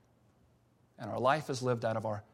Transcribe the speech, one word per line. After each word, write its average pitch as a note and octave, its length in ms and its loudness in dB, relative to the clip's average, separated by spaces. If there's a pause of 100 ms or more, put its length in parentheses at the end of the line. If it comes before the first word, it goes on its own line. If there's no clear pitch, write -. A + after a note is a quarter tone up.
(960)
And G#2 140 -10
our A2 80 -4
life C#3+ 300 2
is B2+ 120 -4
lived B2 220 0
out A2+ 140 0
of A2 80 -2
our, G#2 180 -4 (100)